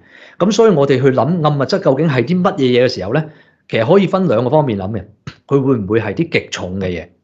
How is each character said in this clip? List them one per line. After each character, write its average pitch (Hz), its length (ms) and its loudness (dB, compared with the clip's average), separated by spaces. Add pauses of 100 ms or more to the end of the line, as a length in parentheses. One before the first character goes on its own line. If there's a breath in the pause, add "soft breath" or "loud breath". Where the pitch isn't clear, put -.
(380 loud breath)
噉 190 140 0
所 226 160 4
以 214 40 4
我 143 140 2
哋 131 160 2
去 135 100 4
諗 123 100 0
暗 151 380 0
物 135 40 0
質 180 160 -2
究 139 160 0
竟 160 140 0
係 135 140 0
啲 180 180 0
乜 180 140 0
嘢 - 20 -10
嘢 123 280 2
嘅 123 40 2
時 90 160 -8
候 104 80 -6
呢， 156 100 0 (460 loud breath)
其 117 80 -4
實 110 160 0
可 202 60 6
以 185 80 2
分 190 200 0
兩 120 160 2
個 127 60 -2
方 147 160 2
面 113 120 -2
諗 98 140 -6
嘅。 104 140 -8 (420)
佢 139 140 2
會 131 160 0
唔 101 100 -4
會 107 140 0
係 104 120 -6
啲 98 160 -4
極 - 220 -4
重 92 280 -8
嘅 95 80 -4
嘢， 85 200 -8 (160)